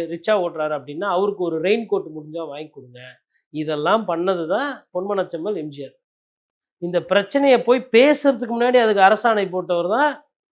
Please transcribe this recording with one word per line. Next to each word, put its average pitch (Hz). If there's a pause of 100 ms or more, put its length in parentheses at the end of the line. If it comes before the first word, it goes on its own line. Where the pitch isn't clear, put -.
ரிக்ஷா 170
ஓட்டுறாரு 160
அப்படின்னா 143
அவருக்கு 190
ஒரு 160
ரெயின் 214
கோட் 190
முடிஞ்சா 156
வாங்கி 147
கொடுங்க. 123 (500)
இதெல்லாம் 156
பண்ணது 175
தான் 254
பொன்மனச்செம்மல் 190
எம் 156
ஜி 139
ஆர். - (840)
இந்த 175
பிரச்சனையை 240
போய் 247
பேசுறதுக்கு 254
முன்னாடி 240
அதுக்கு 220
அரசாணை 208
போட்டவர் 175
தான் 269 (360)